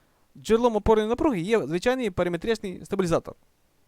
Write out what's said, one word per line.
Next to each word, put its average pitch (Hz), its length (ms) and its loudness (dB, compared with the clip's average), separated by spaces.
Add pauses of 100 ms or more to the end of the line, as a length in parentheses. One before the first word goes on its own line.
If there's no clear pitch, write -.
(380)
джерелом 226 380 2
опорної 214 340 2
напруги 247 300 0
є 185 280 0
звичайний 226 420 -2
параметричний 180 760 -4
стабілізатор 175 500 -2 (520)